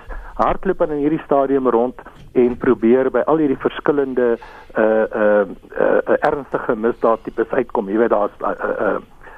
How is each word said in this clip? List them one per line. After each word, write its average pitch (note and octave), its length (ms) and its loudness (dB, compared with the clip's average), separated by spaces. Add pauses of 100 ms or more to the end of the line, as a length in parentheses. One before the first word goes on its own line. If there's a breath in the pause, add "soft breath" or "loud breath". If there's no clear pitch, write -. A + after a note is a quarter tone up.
(340 loud breath)
hardloop F3 460 0
in E3 100 0
hierdie D3+ 340 -2
stadium C3+ 440 2
rond A#2+ 320 0 (320 loud breath)
en B2 240 2
probeer B2 540 2
by A#2+ 160 0
al D3+ 100 2
hierdie C#3 220 0
verskillende, C3 800 0 (360 loud breath)
eh, A2 280 2
eh, G#2 380 2
eh, G2 60 0 (580)
eh, A2+ 160 2
ernstige C#3 560 -2
misdaadtipes A2+ 720 -2
uitkom. A#2+ 400 -4
Jy G#2 100 -2
weet, A2+ 120 2
daar's, G#2 300 0
eh, G2+ 100 -2
eh, G2+ 360 -4
eh, F#2+ 100 0 (420 loud breath)